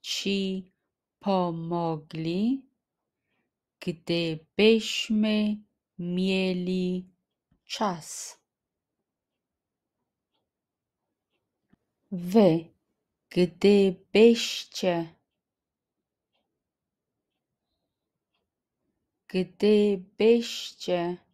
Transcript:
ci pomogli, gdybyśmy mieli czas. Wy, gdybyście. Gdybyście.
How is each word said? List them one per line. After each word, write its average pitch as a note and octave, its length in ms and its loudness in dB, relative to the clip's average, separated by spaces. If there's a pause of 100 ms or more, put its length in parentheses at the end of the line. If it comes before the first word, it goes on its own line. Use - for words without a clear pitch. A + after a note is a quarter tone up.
ci F#3+ 720 -6 (460)
pomogli, E3+ 1500 -4 (1120)
gdybyśmy G#3+ 1800 0 (420)
mieli F#3 1120 -2 (540)
czas. - 760 -8 (3750)
Wy, F3 600 2 (560)
gdybyście. F#3+ 1800 2 (4000)
Gdybyście. G3+ 1900 0 (180)